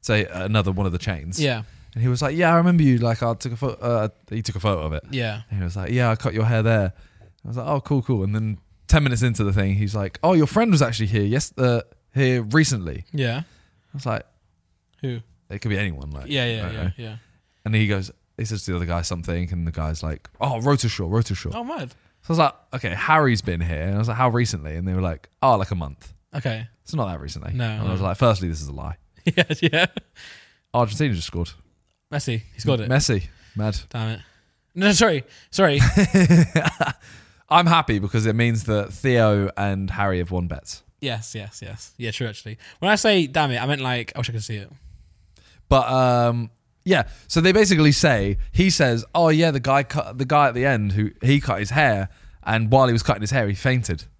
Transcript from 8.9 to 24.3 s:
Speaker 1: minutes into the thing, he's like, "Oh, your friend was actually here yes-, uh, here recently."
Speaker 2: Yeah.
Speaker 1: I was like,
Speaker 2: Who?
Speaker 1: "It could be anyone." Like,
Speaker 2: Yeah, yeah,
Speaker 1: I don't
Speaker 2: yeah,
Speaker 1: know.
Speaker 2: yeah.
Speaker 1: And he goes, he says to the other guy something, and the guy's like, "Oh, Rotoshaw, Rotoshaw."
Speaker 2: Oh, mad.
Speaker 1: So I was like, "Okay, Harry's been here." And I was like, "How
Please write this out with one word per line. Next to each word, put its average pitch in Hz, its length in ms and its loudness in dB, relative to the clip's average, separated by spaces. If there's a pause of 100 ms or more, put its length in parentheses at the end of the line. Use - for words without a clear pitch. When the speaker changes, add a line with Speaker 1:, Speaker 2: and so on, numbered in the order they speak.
Speaker 1:
minutes 123 200 0
into 117 200 0
the 101 80 0
thing, 98 240 2
he's 104 200 -2
like, 98 280 -6
"Oh, 170 100 4
your 156 140 4
friend 226 240 2
was 151 100 4
actually 110 260 -2
here 104 160 0
yes-, 117 340 -2
uh, 123 240 2 (320)
here 127 300 0
recently." 107 680 0
Speaker 2:
Yeah. 127 280 -4
Speaker 1:
I - 560 -18
was 135 100 -10
like, 110 180 -4 (760)
Speaker 2:
Who? 123 180 -6 (300)
Speaker 1:
"It 101 100 -10
could 113 100 -6
be 104 80 -2
anyone." 76 340 -6
Like, 69 180 -12
Speaker 2:
Yeah, 135 160 -2
yeah, 117 140 -4
Speaker 1:
I - 60 -6
don't - 80 -6
Speaker 2:
yeah, 78 100 -6
Speaker 1:
know. 90 140 -2
Speaker 2:
yeah. 110 180 -14 (500)
Speaker 1:
And 110 100 -2
he 107 120 4
goes, 98 240 -2 (260)
he 113 80 -4
says 107 200 -6
to 95 60 -6
the 87 60 -2
other 87 80 -2
guy 85 160 -2
something, 85 500 -6
and 85 160 -4
the 82 40 -4
guy's 78 320 -6
like, 78 260 -8 (120)
"Oh, 123 200 -2
Rotoshaw, 117 480 0
Rotoshaw." 104 460 -2
Speaker 2:
Oh, 240 80 -8
mad. 240 280 -10 (300)
Speaker 1:
So - 80 -20
I - 20 0
was 165 80 0
like, 151 140 4 (220)
"Okay, 123 180 -6
Harry's 143 480 2
been 85 200 -4
here." 82 200 -4
And 98 140 -2
I - 20 -2
was 110 100 0
like, 113 100 -4
"How 127 120 2